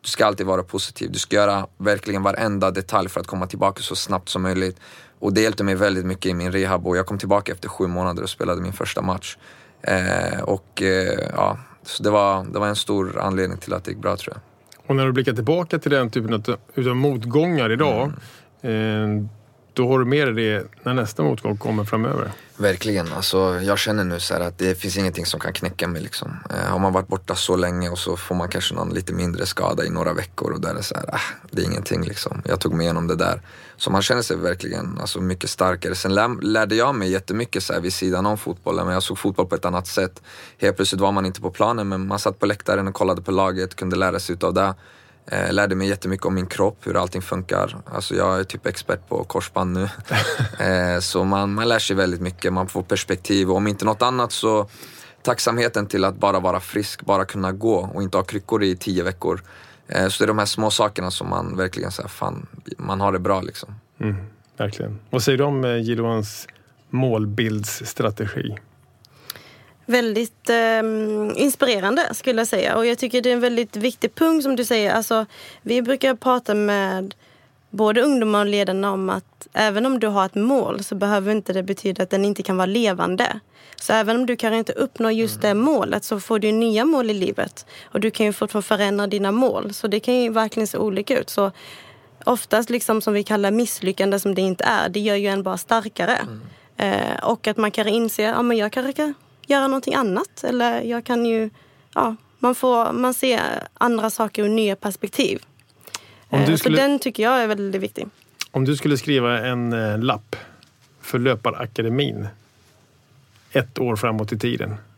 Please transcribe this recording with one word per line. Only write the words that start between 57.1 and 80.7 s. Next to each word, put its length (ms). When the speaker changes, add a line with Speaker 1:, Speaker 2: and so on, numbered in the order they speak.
Speaker 1:
kunna 280
gå 220
och 80
inte 160
ha 60
kryckor 380
i 140
tio 260
veckor. 400
Eh, 200
så 160
det 0
är 40
de 100
här 80
små 240
sakerna 400
som 200
man 260
verkligen 360
så 100
här, 60
fan, 380
man 220
har 120
det 60
bra, 220
liksom. 340
Speaker 2:
Mm, 160
verkligen. 420
Vad 120
säger 160
du 60
om, 200
eh, 120
Jilohans 720
målbildsstrategi? 1600
Speaker 3:
Väldigt, 640
ehm, 840
inspirerande 640
skulle 260
jag 80
säga. 280
Och 100
jag 120
tycker 240
det 60
är 60
en 60
väldigt 360
viktig 380
punkt 280
som 140
du 80
säger. 300
Alltså, 320
vi 200
brukar 320
prata 400
med 600
både 320
ungdomar 380
och 60
ledarna 460
om 180
att 420
även 340
om 140
du 60
har 200
ett 80
mål 500